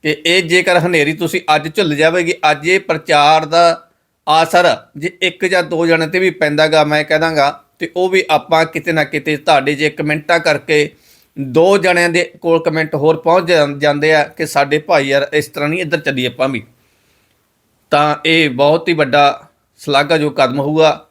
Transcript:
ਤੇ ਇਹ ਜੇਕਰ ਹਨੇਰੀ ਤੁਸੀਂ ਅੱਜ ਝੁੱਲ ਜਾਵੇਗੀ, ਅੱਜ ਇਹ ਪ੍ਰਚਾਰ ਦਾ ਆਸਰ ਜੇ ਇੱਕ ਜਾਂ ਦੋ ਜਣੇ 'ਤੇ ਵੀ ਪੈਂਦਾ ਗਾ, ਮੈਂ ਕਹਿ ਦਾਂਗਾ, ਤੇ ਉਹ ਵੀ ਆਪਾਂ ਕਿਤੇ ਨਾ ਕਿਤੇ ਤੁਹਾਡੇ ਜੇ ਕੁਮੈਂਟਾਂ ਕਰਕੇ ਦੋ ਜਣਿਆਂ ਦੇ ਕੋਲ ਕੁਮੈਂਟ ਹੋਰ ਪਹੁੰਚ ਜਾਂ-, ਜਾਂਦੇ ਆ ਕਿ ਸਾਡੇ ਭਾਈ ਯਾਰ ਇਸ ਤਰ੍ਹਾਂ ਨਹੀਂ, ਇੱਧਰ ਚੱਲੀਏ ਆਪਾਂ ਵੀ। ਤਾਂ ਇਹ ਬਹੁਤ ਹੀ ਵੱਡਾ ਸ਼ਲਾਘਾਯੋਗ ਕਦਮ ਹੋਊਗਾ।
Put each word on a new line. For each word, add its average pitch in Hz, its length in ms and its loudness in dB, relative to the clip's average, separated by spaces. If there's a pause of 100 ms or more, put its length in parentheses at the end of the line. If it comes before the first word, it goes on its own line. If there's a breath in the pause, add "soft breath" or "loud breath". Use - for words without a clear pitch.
ਤੇ 151 240 -4
ਇਹ 180 180 2
ਜੇਕਰ 175 360 2
ਹਨੇਰੀ 160 340 0
ਤੁਸੀਂ 165 280 -4 (140)
ਅੱਜ 156 200 -6
ਝੁੱਲ 165 200 -2
ਜਾਵੇਗੀ, 165 380 0 (180)
ਅੱਜ 147 160 -4
ਇਹ 185 120 2
ਪ੍ਰਚਾਰ 156 680 2
ਦਾ 170 400 2 (420)
ਆਸਰ 160 500 2 (200)
ਜੇ 165 240 -10
ਇੱਕ 185 240 -4
ਜਾਂ 180 180 0
ਦੋ 165 240 -2
ਜਣੇ 165 180 2
'ਤੇ 180 140 -4
ਵੀ 185 100 2
ਪੈਂਦਾ 156 380 0
ਗਾ, 156 160 2
ਮੈਂ 151 200 0
ਕਹਿ 156 160 0
ਦਾਂਗਾ, 151 440 0 (160)
ਤੇ 165 160 -8
ਉਹ 185 140 -2
ਵੀ 190 200 0
ਆਪਾਂ 160 360 0
ਕਿਤੇ 165 260 -6
ਨਾ 156 120 0
ਕਿਤੇ 147 340 -4
ਤੁਹਾਡੇ 147 380 0
ਜੇ 151 140 -2
ਕੁਮੈਂਟਾਂ 151 500 -2
ਕਰਕੇ 151 560 -2 (440 soft breath)
ਦੋ 160 380 2
ਜਣਿਆਂ 175 320 2
ਦੇ 170 220 -2 (100)
ਕੋਲ 165 220 0
ਕੁਮੈਂਟ 156 320 -4
ਹੋਰ 156 220 0
ਪਹੁੰਚ 170 300 0
ਜਾਂ-, 147 320 0
ਜਾਂਦੇ 147 340 0
ਆ 151 100 2
ਕਿ - 220 -8
ਸਾਡੇ 143 340 -2
ਭਾਈ 147 280 0
ਯਾਰ 139 260 0
ਇਸ 151 140 -2
ਤਰ੍ਹਾਂ 147 220 -6
ਨਹੀਂ, 175 120 -4
ਇੱਧਰ 160 180 -4
ਚੱਲੀਏ 135 280 -4
ਆਪਾਂ 131 220 -4
ਵੀ। 113 140 -8 (1300)
ਤਾਂ 147 240 0 (100)
ਇਹ 160 240 2
ਬਹੁਤ 147 400 0
ਹੀ 170 40 0
ਵੱਡਾ 143 540 0 (300)
ਸ਼ਲਾਘਾਯੋਗ 147 560 -2
ਕਦਮ 135 260 0
ਹੋਊਗਾ। 151 520 0